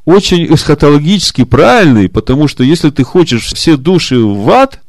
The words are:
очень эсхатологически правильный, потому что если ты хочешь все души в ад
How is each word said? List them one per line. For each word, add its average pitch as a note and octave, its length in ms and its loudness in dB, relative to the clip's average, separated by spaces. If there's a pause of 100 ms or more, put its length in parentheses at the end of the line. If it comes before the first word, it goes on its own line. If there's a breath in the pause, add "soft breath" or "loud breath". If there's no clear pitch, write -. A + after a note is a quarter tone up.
очень F3 480 0
эсхатологически D3 920 0
правильный, C#3+ 640 2
потому C3+ 400 -2
что - 140 -6
если D3 280 0
ты C3+ 140 -2
хочешь C3 480 -2
все - 240 0
души C#3 420 -2
в G#2 320 -2
ад C4 380 0